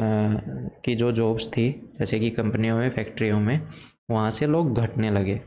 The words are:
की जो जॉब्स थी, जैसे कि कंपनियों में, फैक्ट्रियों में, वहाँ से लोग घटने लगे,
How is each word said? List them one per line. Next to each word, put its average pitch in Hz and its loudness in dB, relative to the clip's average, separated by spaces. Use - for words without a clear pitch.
की 123 0
जो 120 2
जॉब्स 113 0
थी, 120 0
जैसे - -2
कि 113 0
कंपनियों 113 0
में, 120 0
फैक्ट्रियों 107 0
में, 120 2
वहाँ 110 2
से 131 -2
लोग 151 2
घटने 110 0
लगे, 98 0